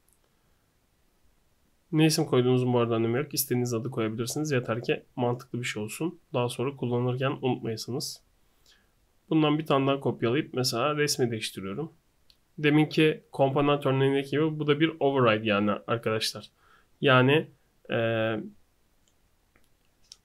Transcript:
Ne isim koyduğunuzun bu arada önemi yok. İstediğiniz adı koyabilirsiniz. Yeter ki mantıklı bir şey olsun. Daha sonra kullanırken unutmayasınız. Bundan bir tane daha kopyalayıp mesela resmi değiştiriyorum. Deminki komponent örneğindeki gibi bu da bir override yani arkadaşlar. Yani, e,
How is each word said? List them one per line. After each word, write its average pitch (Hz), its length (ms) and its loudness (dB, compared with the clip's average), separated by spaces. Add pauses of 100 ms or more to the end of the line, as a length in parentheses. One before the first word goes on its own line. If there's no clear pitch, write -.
(1900)
Ne 156 140 4
isim 156 200 2
koyduğunuzun 127 460 2
bu 120 60 4
arada 117 160 2
önemi 113 240 0
yok. 147 160 -6
İstediğiniz 123 400 -2
adı 117 160 -4
koyabilirsiniz. 117 600 -4
Yeter 120 320 -2
ki 151 200 -4 (140)
mantıklı 120 440 -4
bir 123 40 -8
şey 110 180 -6
olsun. 160 360 -6 (160)
Daha 123 140 0
sonra 135 280 -4
kullanırken 127 640 -2
unutmayasınız. 123 800 -6 (1080)
Bundan 151 280 4
bir 156 80 -6
tane 135 200 2
daha 139 140 0
kopyalayıp 123 540 -2
mesela 127 420 -2
resmi 143 340 0
değiştiriyorum. 107 600 -8 (680)
Deminki 151 640 2 (100)
komponent 143 540 2
örneğindeki 135 440 2
gibi 156 280 0
bu 147 80 -4
da 147 140 2
bir 160 200 4
override 120 480 4
yani 104 220 2 (160)
arkadaşlar. 110 640 -4 (500)
Yani, 139 500 4 (400)
e, - 60 -2 (2250)